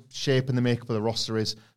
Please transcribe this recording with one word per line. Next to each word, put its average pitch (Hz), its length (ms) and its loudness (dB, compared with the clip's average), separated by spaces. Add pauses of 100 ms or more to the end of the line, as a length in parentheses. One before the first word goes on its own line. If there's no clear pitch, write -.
(100)
shape 131 380 0
and 127 80 0
the 123 60 2
makeup 120 260 2
of 117 60 -2
the 107 80 0
roster 113 340 -2
is. 107 200 -2 (200)